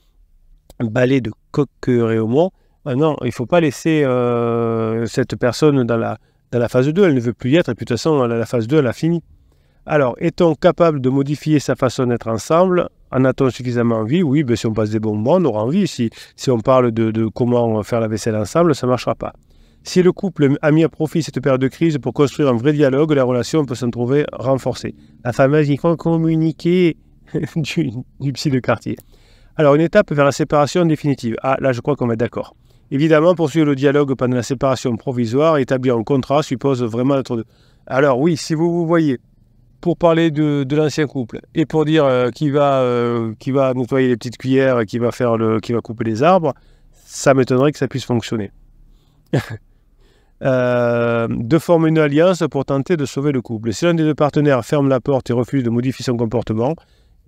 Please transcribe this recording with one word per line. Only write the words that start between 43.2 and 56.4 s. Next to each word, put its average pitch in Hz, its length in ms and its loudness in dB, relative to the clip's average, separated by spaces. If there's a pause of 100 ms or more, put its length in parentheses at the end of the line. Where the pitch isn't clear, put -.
qui - 120 -8
va 131 220 2
nettoyer 127 360 0
les 123 100 2
petites 117 180 -12
cuillères, 131 440 2
et 113 40 0
qui 117 140 -6
va 117 120 0
faire 117 280 0
le, 110 200 0
qui 120 140 -6
va 117 80 0
couper 113 240 -8
les 113 180 -2
arbres, 165 300 2 (400)
ça - 400 -2
m'étonnerait 131 400 2
que - 60 -10
ça 131 100 -2
puisse 123 160 -8
fonctionner. 110 480 -4 (800)
<laughs> 143 60 0 (1080)
Euh, 120 840 0
de 123 300 -2
former 160 300 2
une 160 80 2
alliance 156 520 2
pour 135 140 -4
tenter 143 320 -2
de 143 100 -2
sauver 143 240 -4
le 131 120 -2
couple. 113 300 -6
Si 165 120 -4
l'un 170 100 2
des 160 80 0
deux 156 140 2
partenaires 147 480 2
ferme 143 240 0
la 131 100 2
porte 131 320 -2
et - 20 0
refuse 123 300 -2
de 117 80 -2
modifier 120 340 -2
son 123 120 -2
comportement, 117 580 -2 (520)